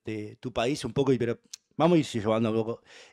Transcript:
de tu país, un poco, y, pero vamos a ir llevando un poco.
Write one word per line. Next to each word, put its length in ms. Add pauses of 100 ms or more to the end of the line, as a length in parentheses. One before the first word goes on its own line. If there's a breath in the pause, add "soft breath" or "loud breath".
de 360
tu 120
país, 320
un 80
poco, 200
y, 60
pero 220 (360)
vamos 200
a 20
ir 80
llevando 440
un 60
poco. 260 (300 soft breath)